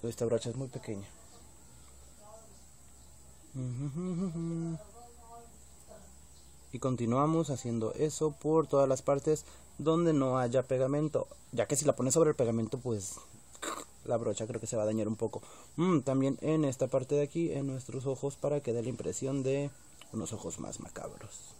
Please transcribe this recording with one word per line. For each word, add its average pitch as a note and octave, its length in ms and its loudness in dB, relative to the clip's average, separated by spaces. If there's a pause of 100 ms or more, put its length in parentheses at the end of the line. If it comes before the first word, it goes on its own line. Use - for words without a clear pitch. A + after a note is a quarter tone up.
Esta A#2+ 200 -2
brocha A#2 240 2
es A#2 80 -6
muy C3+ 120 -6
pequeña. G#2+ 380 -8 (4000)
Y B2 40 -6
continuamos C3+ 720 2
haciendo A#2 420 -2
eso D#3 380 0
por D3+ 360 4
todas C#3 220 6
las C3 140 2
partes C#3+ 420 2 (320)
donde D#3+ 380 4
no C3 240 4
haya B2 240 4
pegamento, C3+ 680 2 (240)
ya A2+ 160 2
que D3 80 2
si D3+ 80 0
la C#3+ 100 6
pones B2+ 200 2
sobre D#3+ 160 8
el D3 60 0
pegamento, A2+ 420 2
pues A#2 380 -4 (920)
la B2 100 2
brocha A2+ 300 0
creo A#2+ 120 -4
que A2+ 80 -6
se A2+ 120 -2
va G#2+ 60 2
a - 20 2
dañar A2 200 2
un A2 100 0
poco. G#2+ 260 -4 (340)
Mm, E3+ 240 4
también C3+ 400 2
en D#3 240 2
esta C3 220 0
parte C3 280 0
de C#3+ 100 4
aquí, E3 280 -2
en C#3 140 -2
nuestros C3 400 -6
ojos, C#3 300 -4
para C#3+ 260 -2
que A#2+ 100 -2
dé A#2 100 0
la A2+ 60 -4
impresión C3+ 540 -4
de C#3 280 0 (440)
unos G#2+ 180 -4
ojos F2 280 -8
más - 200 -8
macabros. - 800 -12